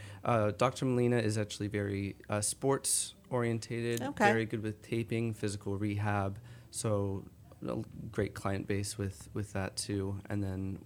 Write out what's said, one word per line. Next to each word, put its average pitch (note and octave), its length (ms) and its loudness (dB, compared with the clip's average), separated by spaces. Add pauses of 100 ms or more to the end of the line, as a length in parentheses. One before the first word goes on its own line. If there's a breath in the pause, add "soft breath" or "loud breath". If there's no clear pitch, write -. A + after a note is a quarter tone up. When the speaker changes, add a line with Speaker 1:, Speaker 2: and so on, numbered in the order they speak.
(220 loud breath)
Speaker 1:
Uh, G#2+ 340 4
Doctor C3 280 4
Molina B2 340 6
is A2 200 2
actually G#2 300 -2
very, G2+ 480 0 (120)
uh, G#2 140 2
sports - 720 0 (160)
orientated, A#2 720 0
Speaker 2:
Okay. C4 240 0
Speaker 1:
very A2+ 180 4
good G#2+ 180 -2
with G#2+ 200 -4
taping, A2+ 500 0
physical G2+ 460 -2
rehab. G2+ 600 0 (320 soft breath)
So G2+ 540 0 (400)
a - 60 -2
l-, A2+ 140 -2 (260)
great G2+ 240 0
client G2 320 -2
base G#2 320 -2
with, G2 340 -4
with G2+ 220 -4
that F#2+ 220 -2
too. G2 420 -2 (100)
And G#2 140 0
then F#2+ 440 -2